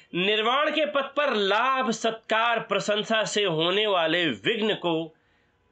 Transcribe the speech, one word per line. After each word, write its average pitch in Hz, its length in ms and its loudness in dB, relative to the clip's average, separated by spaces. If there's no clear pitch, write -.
निर्वाण 214 560 2
के 302 160 0
पथ 277 280 -2
पर 285 200 0
लाभ, 226 560 0
सत्कार, 226 680 0
प्रशंसा 208 640 0
से 208 180 0
होने 180 440 2
वाले 170 380 2
विघ्न 185 500 -2
को 165 380 -4